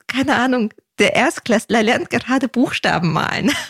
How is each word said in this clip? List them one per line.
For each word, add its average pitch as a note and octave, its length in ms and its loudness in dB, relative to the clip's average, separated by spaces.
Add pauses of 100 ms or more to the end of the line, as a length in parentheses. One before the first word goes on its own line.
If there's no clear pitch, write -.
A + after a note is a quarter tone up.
keine C4+ 280 0
Ahnung, B3 380 0 (260)
der G3+ 160 4
Erstklässler A3+ 680 0
lernt A#3+ 260 0
gerade B3 380 0
Buchstaben F3 680 0
malen. - 380 0 (180)